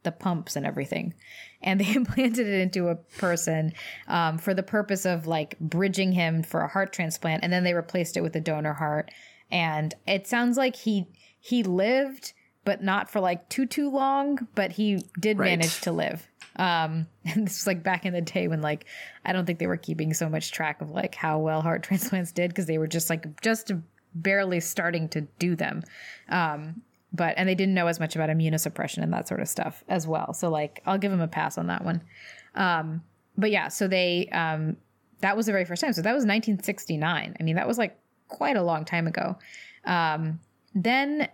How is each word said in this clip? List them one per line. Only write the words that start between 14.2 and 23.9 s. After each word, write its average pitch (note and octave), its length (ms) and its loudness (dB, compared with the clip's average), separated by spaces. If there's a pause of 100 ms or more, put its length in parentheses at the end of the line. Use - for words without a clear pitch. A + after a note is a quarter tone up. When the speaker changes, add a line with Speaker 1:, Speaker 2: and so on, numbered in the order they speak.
Speaker 1:
but F#3+ 160 0
he G3+ 320 2 (160)
did G#3 180 2
Speaker 2:
Right. G3 140 4
Speaker 1:
manage E3 300 2
to F3 100 -2
live. E3 360 -2 (280)
Um, E3 500 0 (100)
<laughs> - 100 -12
and F3+ 200 0
this F#3 140 -4
was, - 80 -2
like, F3+ 160 0
back F#3 240 0
in F3+ 60 -2
the F3 80 0
day F3 260 0
when, D#3+ 160 0
like, D3+ 220 -2 (380)
I F#3 100 0
don't F3+ 120 2
think E3+ 140 -2
they F3+ 80 0
were F3 100 0
keeping D#3+ 380 -2
so E3 120 0
much D#3 240 -2
track D3+ 300 -2
of, D3+ 80 -8
like, - 240 -2
how D#3 240 0
well D#3 240 2
heart E3 220 0
<laughs> - 40 -12
transplants F#3 440 0
did, F3 240 0
'cause F#3 100 0
they D#3+ 140 0
were D#3 80 2
just, D#3+ 220 -2
like, D#3+ 320 -4
just A3 300 0 (440)